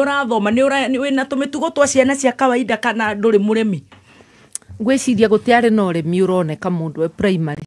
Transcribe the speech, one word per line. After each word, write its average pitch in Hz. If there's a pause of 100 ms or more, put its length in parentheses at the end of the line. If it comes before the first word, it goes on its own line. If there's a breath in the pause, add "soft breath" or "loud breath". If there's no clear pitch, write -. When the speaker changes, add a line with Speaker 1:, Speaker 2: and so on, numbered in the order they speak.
Speaker 1:
ũrathoma, 240
nĩ 240
ũra-, 269
nĩ 262
wĩna 269
tũmĩtugo 277
twa 285
ciana 269
cia 262
kawaida 247
kana 220
ndũrĩ 208
mũremi? 214 (1000 soft breath)
Speaker 2:
Ngwĩciria 226
gũtiarĩ 233
na 214
ũremi 170
ũroneka 180
mũndũ 160
e 165
primary. 160